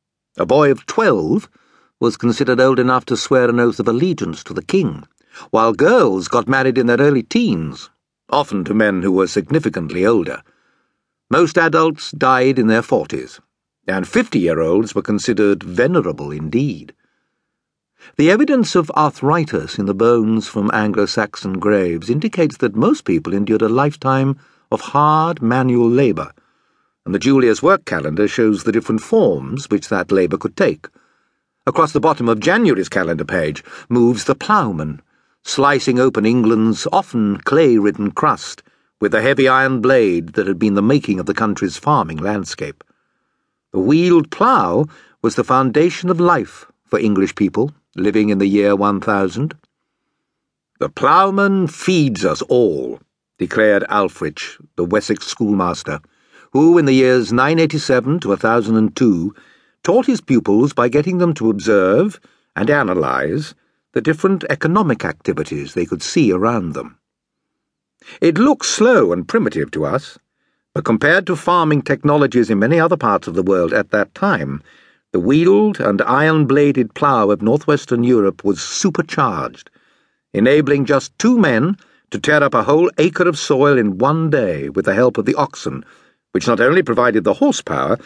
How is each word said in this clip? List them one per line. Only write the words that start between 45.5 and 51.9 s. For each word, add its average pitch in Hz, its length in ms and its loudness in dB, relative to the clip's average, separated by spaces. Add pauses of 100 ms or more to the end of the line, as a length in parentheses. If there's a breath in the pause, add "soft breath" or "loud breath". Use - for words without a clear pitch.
of 170 120 0
life 160 460 -2 (180)
for - 140 -2
English 98 360 0
people 107 380 -2 (240)
living 104 320 0
in 98 80 0
the 98 100 0
year 101 300 2
one 101 240 0
thousand. 101 560 -4 (1200)
"The - 80 -4
ploughman 190 800 2
feeds 147 560 -2